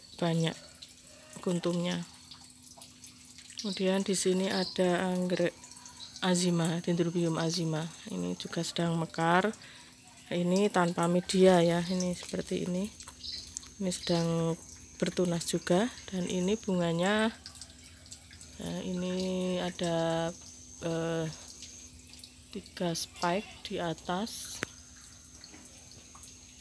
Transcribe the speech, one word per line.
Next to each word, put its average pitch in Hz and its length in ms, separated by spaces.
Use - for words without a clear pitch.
banyak 165 400
kuntumnya. 175 560
Kemudian 190 480
di 196 80
sini 185 320
ada 185 640
anggrek 180 400
azima, 175 560
Dendrobium 170 560
azima. 160 480
Ini 180 320
juga - 240
sedang 170 320
mekar. 170 560
Ini 180 400
tanpa 175 400
media 185 480
ya, 170 320
ini 180 240
seperti 180 480
ini. 180 240
Ini 185 80
sedang 165 640
bertunas 175 480
juga 185 480
dan 185 240
ini 185 240
bunganya, 185 800
eh, 170 240
ini 185 280
ada, 165 720
eh, 165 400
tiga 180 400
spike - 720
di 196 80
atas. 175 880